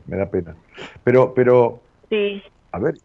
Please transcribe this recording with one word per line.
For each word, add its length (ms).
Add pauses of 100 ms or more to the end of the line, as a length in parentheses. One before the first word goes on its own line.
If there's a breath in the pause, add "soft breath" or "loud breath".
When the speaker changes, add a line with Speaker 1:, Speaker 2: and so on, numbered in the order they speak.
Speaker 1:
me 100
da 120
pena. 260 (480 loud breath)
Pero, 300
pero, 480 (280)
Speaker 2:
Sí. 340 (280)
Speaker 1:
a 80
ver, 260